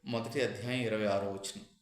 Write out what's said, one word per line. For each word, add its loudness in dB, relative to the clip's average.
మొదటి 0
అధ్యాయం 0
ఇరవై 2
ఆరో 2
వచనం -8